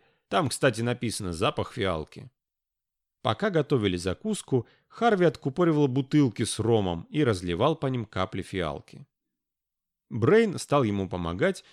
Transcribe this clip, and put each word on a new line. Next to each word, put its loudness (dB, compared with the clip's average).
Там, 0
кстати, 0
написано -4
«запах -4
фиалки». -6
Пока 0
готовили 0
закуску, -4
Харви 2
откупоривал 2
бутылки 2
с -6
ромом 0
и 0
разливал 0
по -4
ним -4
капли -6
фиалки. -8
Брейн 4
стал 0
ему 0
помогать, -2